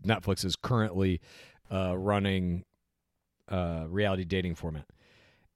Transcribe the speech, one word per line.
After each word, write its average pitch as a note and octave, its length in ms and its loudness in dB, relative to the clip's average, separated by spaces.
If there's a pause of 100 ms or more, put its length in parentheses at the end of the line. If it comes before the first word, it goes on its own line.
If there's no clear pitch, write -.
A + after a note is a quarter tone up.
Netflix's G2 500 0
currently, F#2+ 640 2 (500)
uh, F#2 280 0
running, F#2+ 640 2 (840)
uh, E2+ 400 -2
reality F#2+ 340 0
dating F2 320 0
format. D#2 300 -8 (720)